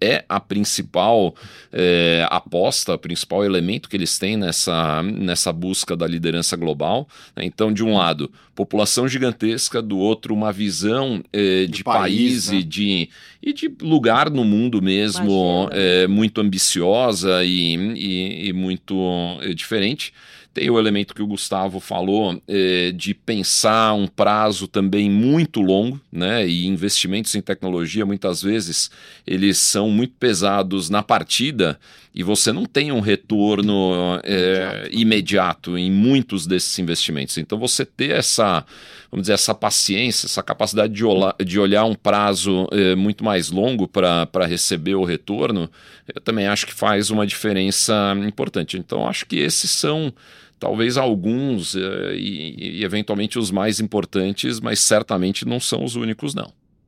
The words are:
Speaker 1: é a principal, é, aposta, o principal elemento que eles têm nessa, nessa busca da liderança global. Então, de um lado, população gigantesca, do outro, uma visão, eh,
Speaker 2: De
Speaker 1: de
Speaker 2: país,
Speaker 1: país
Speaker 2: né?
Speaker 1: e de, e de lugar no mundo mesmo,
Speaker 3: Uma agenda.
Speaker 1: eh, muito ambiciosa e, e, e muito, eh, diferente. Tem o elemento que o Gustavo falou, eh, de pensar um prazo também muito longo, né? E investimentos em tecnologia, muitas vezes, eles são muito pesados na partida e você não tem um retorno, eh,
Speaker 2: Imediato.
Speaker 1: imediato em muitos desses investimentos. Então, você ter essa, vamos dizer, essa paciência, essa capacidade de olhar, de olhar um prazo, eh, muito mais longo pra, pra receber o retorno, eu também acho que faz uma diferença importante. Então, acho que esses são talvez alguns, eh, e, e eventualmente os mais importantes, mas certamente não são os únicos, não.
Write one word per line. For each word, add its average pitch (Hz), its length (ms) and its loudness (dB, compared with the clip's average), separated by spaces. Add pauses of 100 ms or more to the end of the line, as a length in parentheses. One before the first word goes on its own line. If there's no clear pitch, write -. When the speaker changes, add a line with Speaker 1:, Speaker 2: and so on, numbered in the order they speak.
Speaker 1:
é 117 280 0
a 98 120 0
principal, 101 920 0 (380)
é, 85 580 4
aposta, 90 640 0
o 80 40 -4
principal 85 460 -4
elemento 95 460 -2
que 104 60 -4
eles 87 220 -2
têm 104 200 -2
nessa, 82 640 0
nessa 90 500 -2
busca 90 440 -4
da 82 100 -2
liderança 82 500 -2
global. 85 500 -2 (300)
Então, 107 360 -2
de 107 120 -2
um 110 100 2
lado, 80 360 0 (240)
população 107 540 0
gigantesca, 120 720 -2
do 104 180 -4
outro, 110 360 0
uma 107 180 0
visão, 104 720 -2 (100)
eh, 95 340 2
Speaker 2:
De 82 60 -4
Speaker 1:
de 98 120 -8
Speaker 2:
país, 110 600 2
Speaker 1:
país - 20 -4
Speaker 2:
né? 101 80 0
Speaker 1:
e 95 60 2
de, 90 460 -2 (340)
e 285 100 -4
de 285 280 -6
lugar 143 500 4
no 131 140 0
mundo 107 380 2
mesmo, 98 500 0
Speaker 3:
Uma 92 360 2
agenda. - 80 -4
Speaker 1:
eh, 92 300 4
muito 107 340 2
ambiciosa 95 1040 2
e, 87 320 0
e, 95 720 -4
e 92 40 -4
muito, 92 440 -4 (460)
eh, 90 120 -4
diferente. 110 580 -4 (400)
Tem - 160 -2
o 117 120 4
elemento 104 340 0
que 107 80 -4
o 104 60 -2
Gustavo 95 500 -4
falou, 95 680 -2
eh, 92 420 2
de 90 240 -4
pensar 110 800 2
um 101 140 0
prazo 104 580 2
também 101 420 2
muito 123 520 2
longo, 104 400 2 (100)
né? 95 340 0
E 87 220 0
investimentos 95 720 -2
em 101 40 -2
tecnologia, 92 640 -2
muitas 95 380 -2
vezes, 98 480 -2 (340)
eles 95 340 2
são 107 300 2
muito 110 300 2
pesados 98 720 0
na 104 140 0
partida 110 760 0 (340)
e 90 120 -6
você 110 280 2
não 214 120 -2
tem 147 260 0
um 127 80 0
retorno, 101 960 2 (320)
eh, 95 640 0
Speaker 2:
Imediato. 110 100 -4
Speaker 1:
imediato 95 800 0
em 90 100 0
muitos 101 600 2
desses 90 320 0
investimentos. 82 580 -4
Então, 82 180 -6
você 120 300 -2
ter 135 240 -4
essa, 95 560 0 (420)
vamos - 140 -6
dizer, 101 120 2
essa 107 200 2
paciência, 110 720 0
essa - 160 -4
capacidade 107 500 0
de 104 120 -2
olhar, 95 340 4
de 95 220 0
olhar 101 240 4
um 110 100 2
prazo, 98 800 2
eh, 92 240 4
muito 101 260 0
mais 95 300 0
longo 104 340 0
pra, 85 400 2
pra 92 200 0
receber 87 500 -2
o 92 80 2
retorno, 95 680 -2 (420)
eu - 80 -14
também 107 280 -2
acho 101 180 -2
que - 80 -14
faz 104 340 2
uma 107 160 0
diferença 101 920 0 (100)
importante. 101 500 -6
Então, - 300 -4
acho - 200 -6
que - 100 -6
esses 165 340 -2
são 151 420 -2 (460)
talvez 113 400 0
alguns, 117 760 0
eh, 92 420 -4
e, 87 640 -8
e 107 40 -2
eventualmente 104 540 -4
os 107 120 -2
mais 101 300 0
importantes, 101 800 -2
mas 113 200 -2
certamente 101 640 0
não 120 140 -2
são - 240 -4
os 120 100 -6
únicos, 120 400 -6
não. - 180 -10 (360)